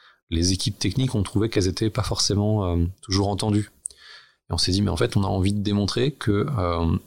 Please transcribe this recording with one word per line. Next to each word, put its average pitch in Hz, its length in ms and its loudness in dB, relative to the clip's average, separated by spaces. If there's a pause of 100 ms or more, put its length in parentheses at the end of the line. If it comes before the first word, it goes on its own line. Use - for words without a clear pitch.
(280)
les 85 240 0
équipes - 280 -4
techniques, 127 340 -2
on 104 80 0
trouvait 101 260 0
qu'elles 98 200 0
étaient 107 220 -2
pas 107 120 -2
forcément, 104 640 0
euh, 87 180 2 (180)
toujours 98 260 0
entendues. 104 420 0 (800)
Et - 20 -14
on 90 60 0
s'est - 140 0
dit, « 98 100 2
Mais 98 80 2
en 82 60 -2
fait, 120 200 0
on 101 60 4
a 98 60 0
envie 98 240 2
de 101 100 -2
démontrer 104 480 0
que, 107 380 0 (100)
euh, 87 480 0